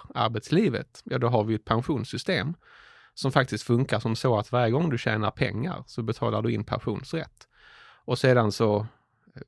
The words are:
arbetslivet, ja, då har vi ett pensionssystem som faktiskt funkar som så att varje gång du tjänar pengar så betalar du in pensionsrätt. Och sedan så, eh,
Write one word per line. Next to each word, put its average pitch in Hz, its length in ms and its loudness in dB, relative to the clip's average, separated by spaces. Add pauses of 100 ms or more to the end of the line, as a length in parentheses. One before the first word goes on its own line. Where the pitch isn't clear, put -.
(140)
arbetslivet, 120 920 0
ja, 127 120 -4
då 120 100 2
har 117 160 4
vi 110 120 0
ett 107 100 -6
pensionssystem 123 880 0 (600)
som - 180 -2
faktiskt 127 320 0
funkar 120 360 2
som 113 160 -2
så 120 240 0
att - 120 -6
varje 120 200 2
gång 160 180 0
du 120 80 0
tjänar 107 340 0
pengar 131 560 -4
så - 140 -8
betalar 113 400 -2
du 117 100 0
in 107 120 -2
pensionsrätt. - 840 -6 (580)
Och 127 140 -2
sedan 123 320 6
så, 104 280 2 (560)
eh, - 120 -18